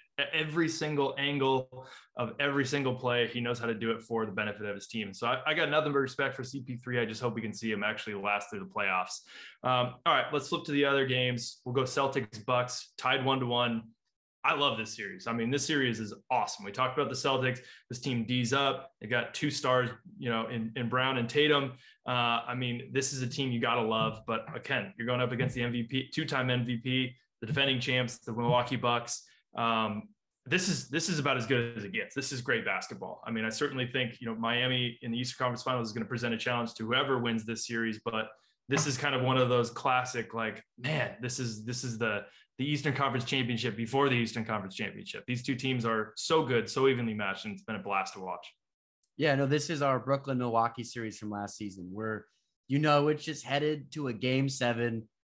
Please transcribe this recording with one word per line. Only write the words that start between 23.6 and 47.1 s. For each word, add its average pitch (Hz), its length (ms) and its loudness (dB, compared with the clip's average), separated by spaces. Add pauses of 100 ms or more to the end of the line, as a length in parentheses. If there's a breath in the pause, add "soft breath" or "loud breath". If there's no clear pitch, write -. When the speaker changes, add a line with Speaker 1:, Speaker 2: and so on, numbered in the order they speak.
Speaker 1:
gotta 120 220 4
love. 110 440 2
But 113 260 -2
again, 117 440 -4
you're 117 100 -4
going 123 140 2
up 127 100 2
against 127 240 0
the 120 80 0
M 120 80 0
V 120 120 0
P, 131 300 -2
two-time 143 360 0
M 123 160 2
V 123 100 -2
P, 127 400 -2 (240 soft breath)
the 113 80 -8
defending 135 320 2
champs, 127 380 0
the - 160 -8
Milwaukee 120 420 2
Bucks. 120 480 0 (320 loud breath)
Um, 110 540 0 (360)
this 180 220 2
is, 147 220 -2
this 160 180 0
is 165 120 0
about 139 180 2
as 120 80 -2
good 117 320 0
as 104 80 -6
it 95 80 -8
gets. 107 200 -4
This 139 200 -4
is 123 80 -6
great 120 240 0
basketball. 95 600 -6
I 113 60 -6
mean, 110 140 -2
I 113 40 0
certainly 131 380 -2
think, 123 320 -2
you 117 80 -8
know, 113 80 -2
Miami 120 680 0
in 117 100 -4
the 117 40 -2
Eastern 123 280 -2
Conference 120 180 -2
Finals 123 240 0
is 107 60 -8
gonna 113 120 -4
present 117 280 -2
a 113 40 0
challenge 120 360 -2
to 110 120 -8
whoever 131 320 2
wins 117 280 0
this 110 200 -4
series. 113 380 -2
But 110 240 -2 (400 soft breath)
this 147 200 2
is 127 100 0
kind 139 180 2
of 127 60 2
one 127 160 4
of 127 100 6
those 120 220 4
classic, 127 640 0
like, 113 280 -4 (160)
man, 131 340 -2 (100)
this 123 180 -4
is, 110 240 -4
this 120 220 -6
is 113 120 -6
the, 107 260 0 (360 loud breath)
the 131 60 -2
Eastern 147 280 0
Conference 131 320 0
Championship 120 500 0
before 127 340 2
the 127 60 4
Eastern 113 300 0
Conference 101 300 -4
Championship. 101 500 -8
These 123 160 -2
two 131 140 -2
teams 127 300 0
are 110 300 0
so 165 300 4
good, 120 240 2
so 135 180 4
evenly 120 280 2